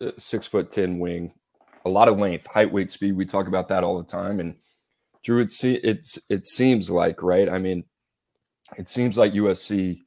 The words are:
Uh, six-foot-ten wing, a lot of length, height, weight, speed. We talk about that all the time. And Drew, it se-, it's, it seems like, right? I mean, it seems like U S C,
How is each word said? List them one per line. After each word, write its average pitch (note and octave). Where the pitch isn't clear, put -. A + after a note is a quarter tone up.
Uh, A#2+
six-foot-ten F#2
wing, F2
a F#2
lot G#2+
of G#2
length, F2+
height, G#2+
weight, F#2+
speed. G2
We F#2
talk G2
about F#2
that F#2
all F2+
the F2
time. F#2
And E2
Drew, A#2+
it A2
se-, B2+
it's, -
it G2+
seems B2
like, F2
right? F2+
I F#2
mean, F#2
it F#2
seems B2
like G#2+
U G#2
S F2+
C, F#2